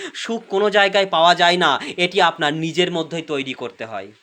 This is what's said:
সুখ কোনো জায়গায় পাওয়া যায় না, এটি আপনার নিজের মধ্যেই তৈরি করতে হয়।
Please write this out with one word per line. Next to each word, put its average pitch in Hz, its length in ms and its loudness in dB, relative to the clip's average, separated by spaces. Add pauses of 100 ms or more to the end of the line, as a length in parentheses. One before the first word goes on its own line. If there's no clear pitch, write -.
(140)
সুখ 226 340 -8
কোনো 202 220 0
জায়গায় 196 360 2
পাওয়া 175 280 4
যায় 175 220 4
না, 156 240 2 (160)
এটি 180 240 0
আপনার 165 340 2
নিজের 165 380 -2
মধ্যেই 160 300 -6
তৈরি 135 300 -6
করতে 120 320 -12
হয়। 104 280 -12 (100)